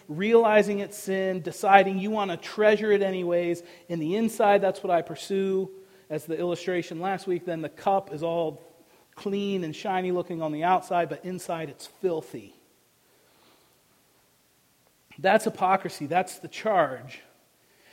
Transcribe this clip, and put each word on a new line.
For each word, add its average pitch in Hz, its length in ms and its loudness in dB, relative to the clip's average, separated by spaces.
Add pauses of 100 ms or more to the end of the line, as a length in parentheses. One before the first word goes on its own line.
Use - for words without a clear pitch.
realizing 208 720 4
it's 202 180 -8
sin, 190 440 -2
deciding 190 580 4
you 202 120 -2
want 202 200 -2
to 165 60 -4
treasure 214 560 2
it 196 100 4
anyways. 175 600 0 (260)
In 170 100 -4
the 160 180 -2
inside, 220 440 4
that's 190 220 0
what 185 80 -4
I 165 120 4
pursue. 190 680 -2 (380)
As 156 160 -6
the 160 140 -4
illustration 175 600 -4
last 185 260 -4
week, 180 200 -2
then 165 160 -4
the - 60 -6
cup 196 460 0
is 147 80 -8
all 165 400 -4 (520)
clean 196 500 -4
and 156 100 -8
shiny 185 380 -2
looking 175 280 -4
on 156 120 -4
the 156 120 -4
outside, 175 440 2
but 147 160 -10
inside 170 440 -8
it's - 180 -18
filthy. 151 680 -6 (2750)
That's 196 260 2
hypocrisy. 185 600 -2
That's 175 320 -2
the - 100 -16
charge. 135 720 0 (720)